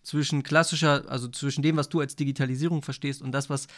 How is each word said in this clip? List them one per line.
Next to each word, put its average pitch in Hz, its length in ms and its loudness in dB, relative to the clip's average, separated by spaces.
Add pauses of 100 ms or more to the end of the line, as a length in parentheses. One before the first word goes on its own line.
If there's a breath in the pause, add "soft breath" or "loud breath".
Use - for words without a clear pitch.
zwischen 147 400 0
klassischer, 151 640 4
also 123 200 -4
zwischen 139 340 -4
dem, 156 140 4
was 147 120 0
du 165 120 0
als 135 160 -4
Digitalisierung 139 640 0
verstehst 139 400 -6
und 131 80 -6
das, 135 180 -2
was 139 300 -4